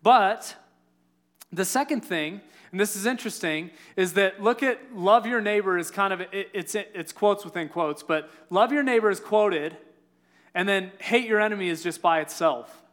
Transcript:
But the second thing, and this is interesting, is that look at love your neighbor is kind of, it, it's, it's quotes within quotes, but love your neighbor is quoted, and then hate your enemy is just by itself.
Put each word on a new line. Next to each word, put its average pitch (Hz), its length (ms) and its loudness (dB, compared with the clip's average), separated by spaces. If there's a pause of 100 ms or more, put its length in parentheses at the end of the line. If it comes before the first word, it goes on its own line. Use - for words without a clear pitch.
But 220 520 4 (960)
the 180 120 -4
second 269 380 -2
thing, 165 380 -4 (300)
and 185 100 -4
this 208 160 0
is 196 100 -4
interesting, 175 640 -4 (260)
is 185 180 0
that 196 280 2
look 233 200 2
at 254 320 -2
love 202 320 4
your 240 140 0
neighbor 202 380 0
is 165 120 -6
kind 196 220 0
of, 175 80 -6
it, 190 320 -8
it's, 190 220 -8
it's 190 380 -8
quotes 202 320 2
within 165 240 -8
quotes, 151 340 -4
but 156 260 -2 (220)
love 220 220 4
your 294 100 0
neighbor 233 280 2
is 190 100 -4
quoted, 175 560 0 (760)
and 190 140 -2
then 190 300 -2
hate 233 280 0
your 220 140 2
enemy 202 280 -2
is 165 140 -4
just 170 200 -6
by 165 180 4
itself. 151 600 -2 (100)